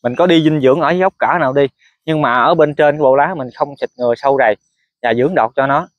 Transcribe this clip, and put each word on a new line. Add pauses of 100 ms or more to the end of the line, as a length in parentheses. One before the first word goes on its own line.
Mình
có
đi
dinh
dưỡng
ở
gốc
cỡ
nào
đi, (380)
nhưng
mà
ở
bên
trên
cái
bộ
lá
mình
không
xịt
ngừa
sâu
rầy (460)
và
dưỡng
đọt
cho
nó (120)